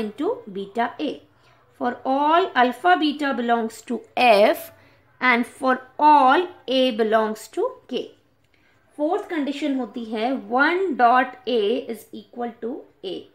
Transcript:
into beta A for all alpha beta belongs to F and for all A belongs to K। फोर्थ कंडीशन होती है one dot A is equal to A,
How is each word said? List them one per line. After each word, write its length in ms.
into 320
beta 340
A 120
for 120
all 500
alpha 400
beta 400
belongs 460
to 180
F 500
and 260
for 180
all 460
A 140
belongs 600
to 140
K। 120
फोर्थ 300
कंडीशन 500
होती 260
है 260
one 340
dot 340
A 140
is 100
equal 460
to 140
A, 120